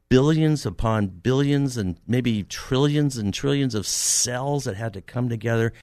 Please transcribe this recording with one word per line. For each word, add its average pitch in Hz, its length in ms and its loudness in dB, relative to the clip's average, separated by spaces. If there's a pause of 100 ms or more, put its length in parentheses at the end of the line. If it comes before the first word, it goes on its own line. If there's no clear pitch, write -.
billions 151 580 4
upon 107 400 0
billions 131 680 0
and 92 280 -4
maybe 117 380 0
trillions 147 760 0
and 104 160 -2
trillions 139 440 0
of 98 100 -4
cells 131 760 -2
that 117 100 -4
had 110 200 -6
to 95 60 -12
come 123 280 -2
together 113 440 0 (100)